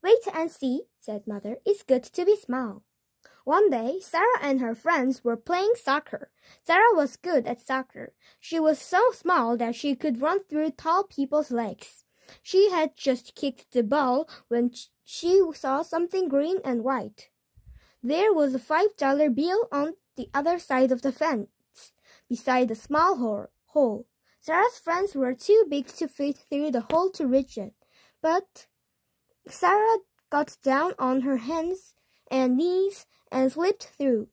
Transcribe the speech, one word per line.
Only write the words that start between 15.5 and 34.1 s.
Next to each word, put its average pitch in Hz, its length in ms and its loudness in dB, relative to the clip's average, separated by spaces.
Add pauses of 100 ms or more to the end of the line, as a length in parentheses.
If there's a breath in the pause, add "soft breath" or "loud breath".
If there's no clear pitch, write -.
saw 277 300 -4
something 349 460 -2
green 294 360 0
and 240 180 -2
white. 233 460 -6 (720 soft breath)
There 339 300 2
was 294 220 2
a 262 40 -2
five 359 380 0
dollar 285 320 2
bill 339 420 0
on 294 260 -4 (200)
the - 160 -12
other 320 260 0
side 262 320 2
of 247 120 -2
the 269 100 -2
fence, - 800 -6 (360 soft breath)
beside 247 420 0
a 220 40 -4
small 311 440 0
hor-, 214 320 -4 (160)
hole. 240 400 0 (340)
Sarah's 381 380 0
friends 359 360 -2
were 262 200 0
too 415 340 4
big 285 200 -2
to - 200 -6
fit 285 300 -4
through 294 320 -4
the 240 200 -4
hole 349 200 2
to 330 160 -6
reach 262 320 0
it, 202 160 -12 (480 soft breath)
but 349 440 -2 (800)
Sarah 415 520 2 (320)
got 294 320 -2
down 285 360 2
on 262 220 0
her 269 160 0
hands 294 580 -6 (360)
and 254 260 2
knees 370 500 0 (240)
and 262 220 2
slipped 359 320 -2
through. 240 480 -2